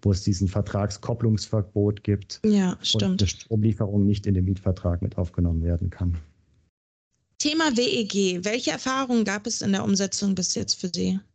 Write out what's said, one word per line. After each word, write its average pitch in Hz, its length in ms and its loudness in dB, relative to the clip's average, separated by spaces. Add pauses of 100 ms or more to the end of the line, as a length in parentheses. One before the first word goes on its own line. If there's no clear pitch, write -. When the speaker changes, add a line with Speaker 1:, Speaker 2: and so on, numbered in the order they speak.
Speaker 1:
wo 104 100 4
es 90 100 -2
diesen 98 240 0
Vertragskopplungsverbot 104 1600 -2
gibt 101 400 -2
Speaker 2:
Ja, 202 300 4
Speaker 1:
und - 120 -10
Speaker 2:
stimmt. 190 360 0
Speaker 1:
eine 92 60 2
Stromlieferung 107 800 0
nicht 101 200 0
in 101 80 2
den 92 100 2
Mietvertrag 92 560 -2
mit - 160 -4
aufgenommen 85 460 0
werden 85 260 0
kann. 87 260 -2 (1200)
Speaker 2:
Thema 302 380 2
W 233 40 2
E 247 240 2
G. 190 400 0
Welche 240 260 -2
Erfahrungen 262 540 0
gab 202 220 -4
es - 160 -6
in 202 100 0
der 196 100 0
Umsetzung 196 520 0
bis 180 200 -2
jetzt 202 200 -2
für - 140 -6
Sie? 185 300 -2 (160)